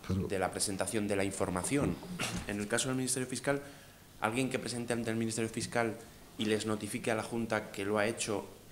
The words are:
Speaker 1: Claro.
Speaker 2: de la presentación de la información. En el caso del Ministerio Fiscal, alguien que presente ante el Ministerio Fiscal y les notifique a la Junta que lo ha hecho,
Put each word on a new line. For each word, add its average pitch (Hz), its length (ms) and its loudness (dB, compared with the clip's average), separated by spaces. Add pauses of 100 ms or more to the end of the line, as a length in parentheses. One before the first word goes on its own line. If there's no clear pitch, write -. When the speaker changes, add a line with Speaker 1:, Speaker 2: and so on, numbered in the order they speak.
Speaker 1:
Claro. 95 220 2
Speaker 2:
de 98 100 0
la 90 140 2
presentación 98 560 0
de 101 80 2
la 95 80 4
información. 95 720 2 (520)
En 104 120 -2
el 104 80 -2
caso 117 200 2
del 131 100 2
Ministerio 127 300 0
Fiscal, 139 360 0 (580)
alguien 120 300 2
que 123 80 0
presente 117 340 -2
ante 117 160 0
el 113 80 0
Ministerio 113 320 0
Fiscal 113 480 0 (440)
y 110 40 2
les 107 200 4
notifique 107 460 0
a 110 40 4
la 110 60 2
Junta 110 500 0
que 98 140 -4
lo 104 140 4
ha 101 80 4
hecho, 113 360 0 (280)